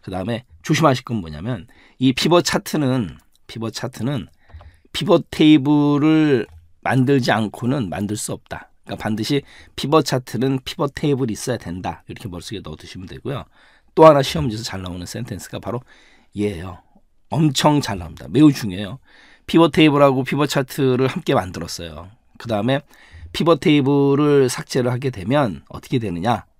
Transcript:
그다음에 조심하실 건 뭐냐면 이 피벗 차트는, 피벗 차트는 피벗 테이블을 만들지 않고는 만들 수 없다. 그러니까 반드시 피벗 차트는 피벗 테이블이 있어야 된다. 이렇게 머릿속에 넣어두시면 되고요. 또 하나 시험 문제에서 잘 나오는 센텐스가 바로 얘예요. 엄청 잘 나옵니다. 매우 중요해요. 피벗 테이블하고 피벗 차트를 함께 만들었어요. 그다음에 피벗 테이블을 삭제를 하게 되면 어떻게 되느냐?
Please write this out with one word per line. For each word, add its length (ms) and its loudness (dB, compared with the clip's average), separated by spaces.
그다음에 440 -8
조심하실 420 2
건 140 -6
뭐냐면 500 -10
이 140 2
피벗 320 2
차트는, 760 -2
피벗 280 -10
차트는 520 -8
피벗 380 2
테이블을 1160 4
만들지 500 2
않고는 600 -2
만들 260 -6
수 160 -8
없다. 400 -14
그러니까 180 -12
반드시 400 -2
피벗 280 2
차트는 600 -2
피벗 320 -6
테이블이 360 -2
있어야 240 -6
된다. 520 -10
이렇게 200 -14
머릿속에 320 -12
넣어두시면 460 -16
되고요. 380 -10
또 100 8
하나 160 10
시험 260 -2
문제에서 180 -6
잘 180 -10
나오는 240 -10
센텐스가 540 -12
바로 200 -6
얘예요. 460 -6
엄청 500 2
잘 180 -6
나옵니다. 320 -14
매우 220 6
중요해요. 460 -6
피벗 240 4
테이블하고 540 4
피벗 240 -2
차트를 580 0
함께 280 -2
만들었어요. 760 -6
그다음에 440 -2
피벗 280 2
테이블을 880 4
삭제를 420 -2
하게 200 -4
되면 580 -2
어떻게 320 -6
되느냐? 460 -4